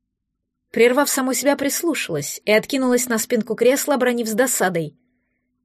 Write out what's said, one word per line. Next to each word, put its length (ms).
Прервав 380
саму 260
себя, 220
прислушалась 880
и 80
откинулась 560
на 100
спинку 380
кресла, 380
обронив 340
с 60
досадой: 640